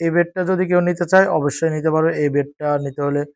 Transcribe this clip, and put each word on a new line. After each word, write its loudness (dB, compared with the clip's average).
এই 0
বেডটা 0
যদি 0
কেউ 2
নিতে -2
চায়, 4
অবশ্যই 0
নিতে -2
পারবে। 0
এই 0
বেডটা -2
নিতে -6
হলে -2